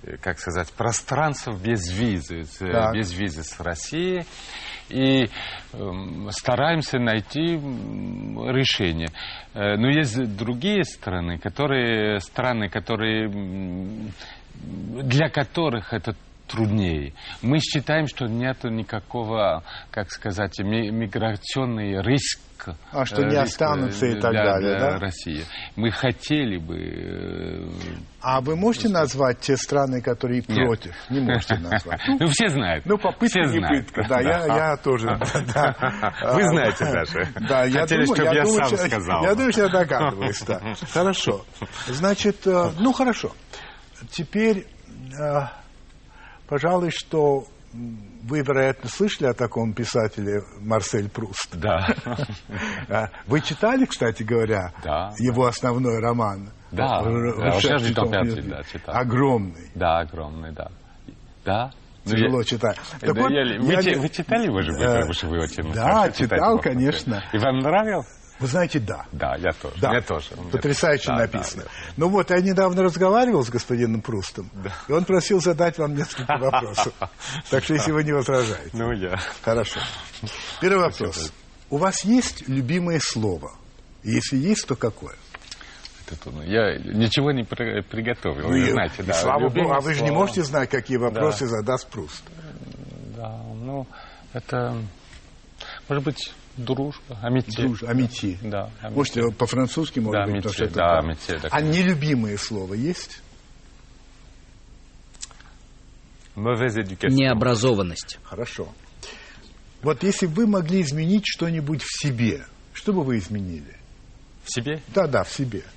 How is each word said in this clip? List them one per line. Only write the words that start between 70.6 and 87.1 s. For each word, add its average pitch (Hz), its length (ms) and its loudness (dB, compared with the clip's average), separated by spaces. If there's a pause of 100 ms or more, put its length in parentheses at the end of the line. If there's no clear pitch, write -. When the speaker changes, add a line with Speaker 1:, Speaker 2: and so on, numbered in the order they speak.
Speaker 1:
тоже. 139 100 2
Да, - 60 4
Speaker 2:
написано. - 400 -4
Speaker 1:
да, - 60 -12
да. - 280 -14
Speaker 2:
Ну 165 120 4
вот, 196 200 4
я 180 120 6
недавно 190 420 4
разговаривал 185 600 4
с 117 60 -2
господином 117 520 0
Прустом, 101 520 -6
Speaker 1:
Да. 98 180 -8 (160)
Speaker 2:
и 131 40 -2
он 175 140 4
просил 185 360 4
задать 170 380 2
вам 147 160 0
несколько 143 420 -2
Speaker 1:
<laughs> - 20 -2
Speaker 2:
вопросов. 113 540 0 (560)
Так 135 140 2
что, 160 100 0
если 156 180 2
вы 151 120 2
не 151 100 0
возражаете. 127 600 2
Speaker 1:
Ну, 117 200 -2
я. 92 240 -2 (240)
Speaker 2:
Хорошо. 113 380 0 (840)
Первый 185 220 6
вопрос. - 320 0
Speaker 1:
Спасибо. 80 180 -6 (360)
Speaker 2:
У 143 80 -2
вас 185 280 2
есть - 420 2
любимое 156 520 0
слово? 101 520 -2 (520)
Если 117 340 0
есть, 190 300 0
то 131 100 0
какое? - 380 -6 (920)
Speaker 1:
Это 82 160 -10
трудно. 73 220 -12
Я 98 340 2
ничего 113 560 2